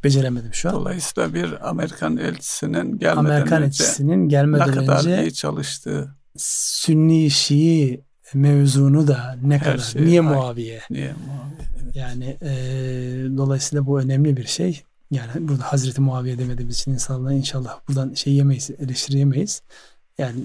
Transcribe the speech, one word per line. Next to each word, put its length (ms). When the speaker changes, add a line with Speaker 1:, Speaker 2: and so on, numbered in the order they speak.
Speaker 1:
beceremedim 500
şu 140
an. 60
Speaker 2:
Dolayısıyla 600
bir 340
Amerikan 480
elçisinin 840
gelmeden 180
Speaker 1:
Amerikan 460
Speaker 2:
önce 40
Speaker 1:
elçisinin 640
gelmeden 400
Speaker 2:
ne 60
kadar 240
Speaker 1:
önce 240
Speaker 2:
iyi 120
çalıştığı. 800
Speaker 1:
Sünni 960
Şii 760
mevzunu 760
da 340
ne 160
Speaker 2:
Her 60
Speaker 1:
kadar, 140
Speaker 2:
şey 260
Speaker 1:
niye 160
Speaker 2:
aynı. 100
Speaker 1:
Muaviye? 600
Speaker 2:
Niye 220
Muaviye? 420
Evet. 120
Speaker 1:
Yani, 460
e, 80
dolayısıyla 500
bu 140
önemli 360
bir 100
şey. 360
Yani 200
burada 140
Hazreti 280
Muaviye 380
demediğimiz 380
için 140
insanlar 420
inşallah 560
buradan 260
şey 180
yemeyiz, 460
eleştiri 400
yemeyiz. 440
Yani 260